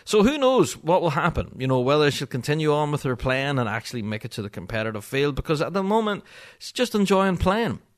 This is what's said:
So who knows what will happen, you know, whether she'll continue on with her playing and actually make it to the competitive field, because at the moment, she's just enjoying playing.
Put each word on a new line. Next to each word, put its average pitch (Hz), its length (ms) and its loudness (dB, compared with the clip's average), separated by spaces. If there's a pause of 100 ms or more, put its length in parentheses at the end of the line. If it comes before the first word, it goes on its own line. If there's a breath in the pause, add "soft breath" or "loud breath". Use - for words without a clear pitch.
So 208 200 4
who 285 140 4
knows 262 380 4
what 160 260 0
will 165 100 0
happen, 156 460 -2
you 131 100 -4
know, 131 120 2
whether 143 320 4
she'll 139 160 -6
continue 151 460 -2
on 147 180 0
with 147 120 -4
her 127 120 -2
playing 135 440 -2
and 117 100 0
actually 113 320 -6
make 107 240 -6
it 117 60 -10
to - 100 -8
the 101 80 -8
competitive 107 560 -6
field, 139 300 -2
because 147 260 -2
at 139 100 -2
the 190 120 -2
moment, 208 420 0 (340 loud breath)
she's - 140 -16
just 247 220 -2
enjoying 190 420 2
playing. 185 420 0 (180)